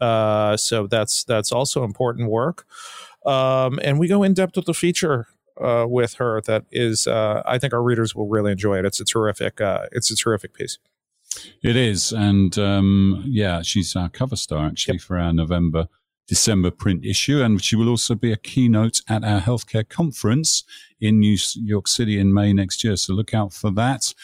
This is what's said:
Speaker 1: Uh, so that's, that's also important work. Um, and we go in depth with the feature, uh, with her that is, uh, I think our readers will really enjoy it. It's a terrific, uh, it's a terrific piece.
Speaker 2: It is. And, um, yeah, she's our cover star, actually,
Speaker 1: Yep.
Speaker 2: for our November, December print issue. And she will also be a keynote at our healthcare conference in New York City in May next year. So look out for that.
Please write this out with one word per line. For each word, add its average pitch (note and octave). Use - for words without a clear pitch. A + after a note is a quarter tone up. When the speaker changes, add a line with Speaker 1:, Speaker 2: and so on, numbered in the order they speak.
Speaker 1:
Uh, G#2+
so G#2+
that's, G#2+
that's A2
also C3
important A#2+
work. B2
Um, C3
and C#3+
we E3+
go G3+
in F#3+
depth F#3
with F#3
the E3+
feature, E3
uh, A#2+
with A#2+
her A2+
that A2
is, A2+
uh, G#2+
I B2
think B2+
our A#2+
readers A#2
will G#2+
really G#2
enjoy G2
it. F#2
It's -
a -
terrific, G#2+
uh, F#2+
it's A2+
a A2
terrific -
piece. -
Speaker 2:
It A#2+
is. A2
And, G2+
um, G2
yeah, G2+
she's -
our F2
cover C3
star, D#2
actually, -
Speaker 1:
Yep. F2
Speaker 2:
for F2+
our E2+
November, E2
December F#2+
print F2+
issue. C3+
And G#2+
she -
will A2+
also A#2+
be A2+
a G#2
keynote A2+
at A2
our G#2
healthcare A2+
conference C#3+
in G#2+
New G#2
York G#2
City G#2+
in G2
May G2+
next G2
year. G#2+
So -
look G#2+
out G#2
for -
that. A#2